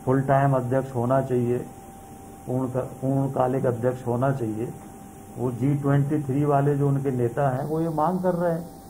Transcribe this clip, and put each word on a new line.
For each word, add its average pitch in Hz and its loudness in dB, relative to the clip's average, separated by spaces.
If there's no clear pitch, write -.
फुल 131 4
टाइम 139 4
अध्यक्ष 131 0
होना 123 2
चाहिए, 123 2
पूर्ण, 127 0
पूर्णकालिक 131 0
अध्यक्ष 123 0
होना 123 2
चाहिए। 113 -4
वो 123 -2
जी 127 0
ट्वेंटी 143 2
थ्री 143 0
वाले 143 4
जो 143 2
उनके 139 2
नेता 127 0
हैं, 131 -2
वो 156 -2
ये 165 0
मांग 160 0
कर 180 2
रहे 170 0
हैं - -8